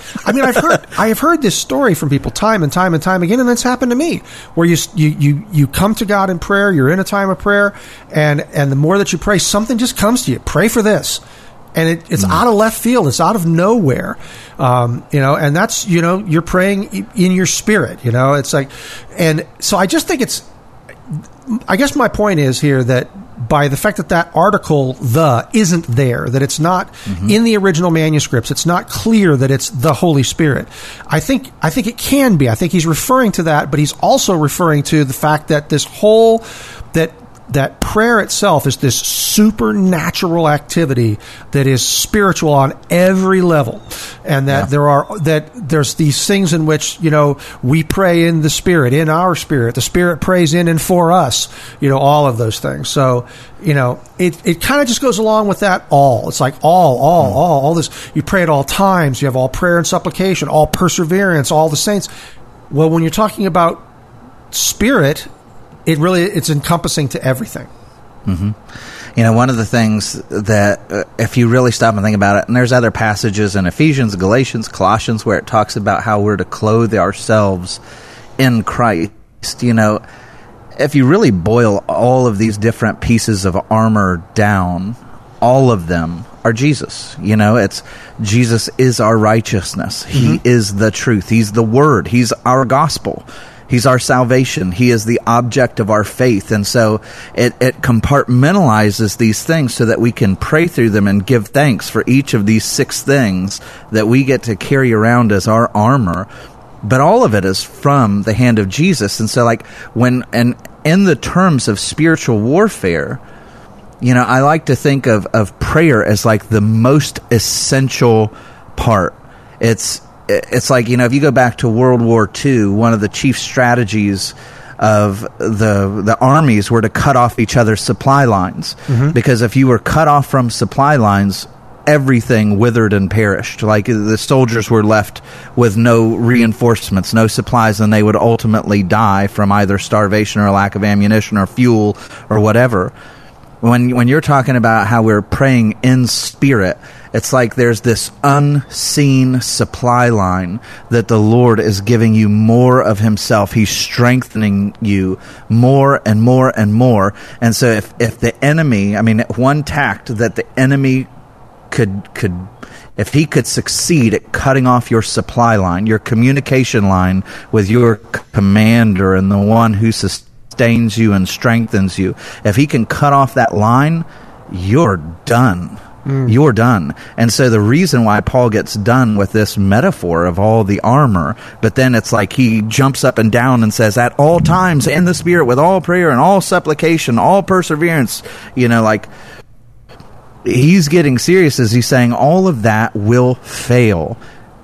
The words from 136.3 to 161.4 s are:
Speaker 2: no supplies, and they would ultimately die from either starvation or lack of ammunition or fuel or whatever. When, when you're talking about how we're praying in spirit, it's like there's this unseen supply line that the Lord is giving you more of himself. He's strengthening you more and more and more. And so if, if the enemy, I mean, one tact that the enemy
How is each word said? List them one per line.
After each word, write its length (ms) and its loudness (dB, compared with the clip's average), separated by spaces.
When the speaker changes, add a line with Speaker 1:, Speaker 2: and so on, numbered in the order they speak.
Speaker 2:
no 120 4
supplies, 540 0
and 120 2
they 100 2
would 120 2
ultimately 680 0
die 460 0
from 220 -2
either 280 0
starvation 640 -2
or 80 2
lack 260 0
of 80 -2
ammunition 540 0
or 80 2
fuel 500 0
or 100 0
whatever. 520 2
When, 360 2
when 100 2
you're 140 2
talking 360 0
about 300 2
how 160 2
we're 200 2
praying 600 0
in 240 2
spirit, 680 -2
it's 200 -4
like 220 0
there's 260 0
this 300 -2
unseen 1200 0
supply 680 0
line 500 -2
that 180 0
the 100 2
Lord 420 4
is 200 0
giving 340 2
you 140 4
more 540 4
of 160 0
himself. 540 0
He's 180 2
strengthening 1120 -2
you 380 -2
more 560 4
and 180 2
more 320 4
and 200 0
more. 400 2
And 140 0
so 120 0
if, 320 -2
if 220 -2
the 240 -2
enemy, 520 0
I 60 0
mean, 180 2
one 280 0
tact 540 -4
that 180 -2
the 100 -4
enemy 480 0